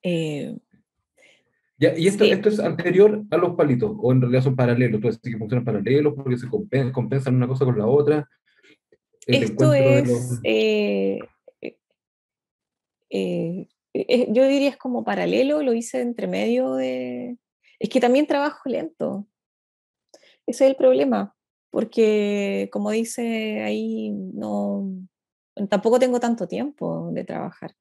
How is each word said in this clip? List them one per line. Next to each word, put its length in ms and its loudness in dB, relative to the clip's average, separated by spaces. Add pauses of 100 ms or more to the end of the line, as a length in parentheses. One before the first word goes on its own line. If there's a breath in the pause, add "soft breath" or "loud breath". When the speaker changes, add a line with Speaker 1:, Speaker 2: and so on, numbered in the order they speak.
Speaker 1:
Eh, 540 -4 (1200 soft breath)
Speaker 2:
Ya, 200 2
¿y 100 2
esto, 180 2
Speaker 1:
sí. 60 6
Speaker 2:
esto 180 2
es 100 0
anterior 720 4
a 60 2
los 180 2
palitos, 440 2
o 120 2
en 100 4
realidad 220 2
son 120 2
paralelos? 460 2
Tú 60 0
decís 260 -4
que 40 -8
funcionan 280 -4
paralelos 500 2
porque 220 -4
se 100 -10
compen-, 440 -2
compensan 440 -2
una 120 2
cosa 180 0
con 120 0
la 100 0
otra. 420 2 (960 soft breath)
El 180 2
Speaker 1:
Esto 300 4
Speaker 2:
encuentro 200 6
de 80 6
Speaker 1:
es, 60 0
Speaker 2:
los 360 -2
Speaker 1:
eh, 760 0 (1900)
eh, 580 -4 (260)
eh, 360 2
yo 180 4
diría 220 2
es 80 -12
como 260 -6
paralelo, 600 0
lo 100 0
hice 280 -4
entre 260 -6
medio 480 0
de, 640 -6 (420 soft breath)
es 100 -4
que 100 2
también 280 4
trabajo 420 -4
lento. 580 -6 (1160 soft breath)
Ese 200 2
es 60 8
el 40 0
problema, 600 2 (360)
porque 1000 0
como 200 -4
dice 720 -4
ahí, 480 -4
no, 760 -6 (840)
tampoco 300 2
tengo 200 2
tanto 280 -2
tiempo 680 -6
de 100 -6
trabajar. 580 -10